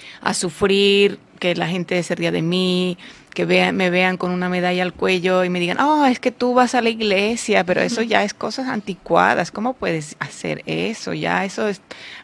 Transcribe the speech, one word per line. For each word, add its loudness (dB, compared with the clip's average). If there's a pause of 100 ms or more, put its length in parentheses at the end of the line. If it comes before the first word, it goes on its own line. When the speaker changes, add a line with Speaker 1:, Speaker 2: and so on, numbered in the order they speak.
(220)
Speaker 1:
a -2
sufrir, 2 (200)
que 0
la -2
gente -2
se -4
ría -2
de -2
mí, 0 (360)
que -2
vea-, 2
me 2
vean 2
con -4
una -2
medalla 0
al -4
cuello 2
y 0
me -2
digan, 0
"Oh, 4
es 2
que 0
tú -2
vas 2
a 4
la 2
iglesia", 0
pero 0
eso -2
Speaker 2:
Ujú. -2
Speaker 1:
ya 4
es -4
cosas -6
anticuadas, 0
¿cómo -4
puedes -4
hacer -8
eso? -4
Ya 0
eso -4
es -6 (420)